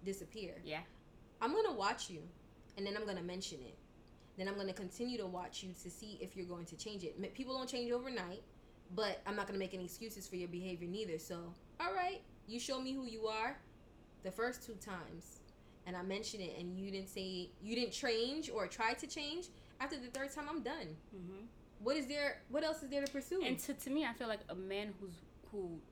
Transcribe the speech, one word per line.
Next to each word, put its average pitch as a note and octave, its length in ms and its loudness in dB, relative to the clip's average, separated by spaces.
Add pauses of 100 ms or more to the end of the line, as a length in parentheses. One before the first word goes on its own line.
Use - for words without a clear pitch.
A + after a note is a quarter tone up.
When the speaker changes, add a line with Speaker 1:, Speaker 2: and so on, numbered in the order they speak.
Speaker 1:
disappear. F#3+ 520 -4 (100)
Speaker 2:
Yeah. D3+ 140 0 (640)
Speaker 1:
I'm B3 120 8
gonna G#4+ 200 8
watch G#3 360 4
you, E3 120 -6 (560)
and G3 80 2
then G3+ 120 2
I'm G#3+ 80 2
gonna F#3+ 160 2
mention F3+ 400 -2
it. A#2+ 160 -12 (600)
Then F#3+ 100 2
I'm G3+ 100 2
gonna G3 160 2
continue A#3 440 0
to G#3 80 2
watch F3+ 380 -2
you F#3 80 -4 (100)
to F#3 80 -6
see G#3 320 -10
if F#3 140 -4
you're F#3+ 100 -2
going F3 200 -4
to E3 100 -10
change G3+ 280 -4
it. E3 140 -2
M-, G3 120 0
people C4 280 -2
don't B3+ 120 0
change A#3+ 220 2
overnight, A#3 500 2 (540)
but G3+ 300 4
I'm G3+ 100 2
not G3+ 120 2
gonna G3 120 2
make F#3+ 140 2
any F#3 120 -2
excuses G3+ 420 -6
for - 80 -6
your F3+ 140 0
behavior F3 400 -2
neither. F#3+ 300 0
So, E3+ 180 -4 (420)
all F4 140 2
right, F#4 280 4 (260)
you A3+ 120 -2
show C4 220 2
me C4 120 0
who C4+ 120 0
you A3+ 220 0
are A3+ 280 4 (680)
the F#3+ 80 0
first A#3+ 340 2
two A#3 80 -6
times, E3+ 680 -8 (460)
and F3+ 100 -2
I F3+ 60 0
mention G3+ 400 0
it, E3+ 180 -2
and F3 180 -2
you F#3+ 140 -2
didn't F#3+ 180 -2
say, F#3 400 -2 (120)
you G#3+ 140 0
didn't A#3+ 180 4
change B3+ 600 4
or G#3 140 4
try A3+ 260 4
to D4+ 140 -2
change. D#4 400 -2 (320)
After C#4 180 0
the B3 100 -6
third C4+ 260 -2
time, D4 160 -2
I'm D#4 120 0
done. A3+ 340 -2 (200)
Speaker 2:
Mm-hmm. F#3+ 300 -8 (380)
Speaker 1:
What B3+ 140 6
is C#4 100 2
there, C#4+ 420 2
what D4 140 4
else D#4 180 4
is C#4 80 -6
there C#4 160 4
to C4+ 60 0
pursue? C#4+ 320 2
Speaker 2:
And B3+ 160 4
to, - 160 0
to - 160 -4
me, D4 140 6
I A#3 80 2
feel A#3+ 140 -2
like G#3+ 120 2 (100)
a F3 60 -2
man G3 440 0
who's, F#3 140 -6 (380)
who's F3+ 280 -2 (120)